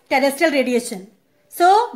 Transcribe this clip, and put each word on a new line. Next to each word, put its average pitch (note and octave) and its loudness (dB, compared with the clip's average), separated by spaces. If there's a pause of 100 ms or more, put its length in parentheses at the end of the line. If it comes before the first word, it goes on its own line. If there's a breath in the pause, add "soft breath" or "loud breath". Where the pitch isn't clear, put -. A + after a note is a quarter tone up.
terrestrial C#4 0
radiation. A#3 -4 (400)
So G4 2